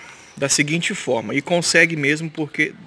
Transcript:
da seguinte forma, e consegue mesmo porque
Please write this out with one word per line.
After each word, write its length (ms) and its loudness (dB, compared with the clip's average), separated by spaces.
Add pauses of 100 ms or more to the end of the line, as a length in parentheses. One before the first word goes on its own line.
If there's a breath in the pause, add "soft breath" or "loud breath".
(360 loud breath)
da 120 -2
seguinte 460 0
forma, 400 -2
e 80 0
consegue 540 4
mesmo 340 0
porque 420 -2 (140)